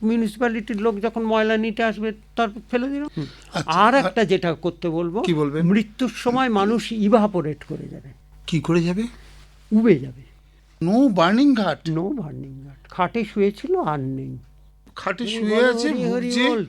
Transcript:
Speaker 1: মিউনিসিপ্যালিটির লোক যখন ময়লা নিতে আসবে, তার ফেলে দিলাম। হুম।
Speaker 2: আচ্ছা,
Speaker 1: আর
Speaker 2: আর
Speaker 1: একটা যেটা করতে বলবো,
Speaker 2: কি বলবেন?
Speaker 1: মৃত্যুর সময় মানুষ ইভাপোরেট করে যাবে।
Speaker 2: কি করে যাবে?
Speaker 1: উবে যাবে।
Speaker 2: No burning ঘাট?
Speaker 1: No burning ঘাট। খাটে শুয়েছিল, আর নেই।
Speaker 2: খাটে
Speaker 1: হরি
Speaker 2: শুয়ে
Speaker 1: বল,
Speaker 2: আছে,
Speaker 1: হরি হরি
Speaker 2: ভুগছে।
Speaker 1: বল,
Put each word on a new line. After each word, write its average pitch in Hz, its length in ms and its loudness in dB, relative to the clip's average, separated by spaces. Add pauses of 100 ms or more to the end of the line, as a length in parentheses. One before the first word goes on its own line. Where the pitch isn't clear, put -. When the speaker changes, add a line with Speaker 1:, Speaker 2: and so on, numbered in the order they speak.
Speaker 1:
মিউনিসিপ্যালিটির 220 760 -2
লোক 202 240 -2
যখন 226 220 -4
ময়লা 220 340 2
নিতে 220 260 -2
আসবে, 214 300 -2 (240)
তার 233 120 0 (220)
ফেলে 247 180 -2
দিলাম। 285 280 -6
হুম। 147 100 -6 (260)
Speaker 2:
আচ্ছা, 156 180 -4
Speaker 1:
আর 202 240 6
Speaker 2:
আর 269 120 4
Speaker 1:
একটা 214 180 0
যেটা 180 300 0
করতে 175 340 -6
বলবো, 170 340 -4
Speaker 2:
কি 180 120 0
বলবেন? 151 320 0
Speaker 1:
মৃত্যুর 220 500 0
সময় 254 320 0
মানুষ 214 440 0
ইভাপোরেট 208 720 0
করে 139 240 -12
যাবে। - 200 -16 (380)
Speaker 2:
কি 160 140 0
করে 170 220 2
যাবে? 180 200 -2 (720)
Speaker 1:
উবে 214 260 6
যাবে। 131 240 -12 (600)
Speaker 2:
No 180 100 2
burning 240 600 4
ঘাট? 185 340 -2
Speaker 1:
No 160 140 0
burning 139 640 -8
ঘাট। - 240 -20
খাটে 185 340 -2
শুয়েছিল, 208 560 -2
আর 151 200 -2
নেই। 135 380 -8 (580)
Speaker 2:
খাটে - 280 -6
Speaker 1:
হরি 220 140 -6
Speaker 2:
শুয়ে 214 180 0
Speaker 1:
বল, 240 80 6
Speaker 2:
আছে, 247 260 2
Speaker 1:
হরি 285 140 -2
হরি 240 220 -2
Speaker 2:
ভুগছে। 247 240 0
Speaker 1:
বল, 214 180 -2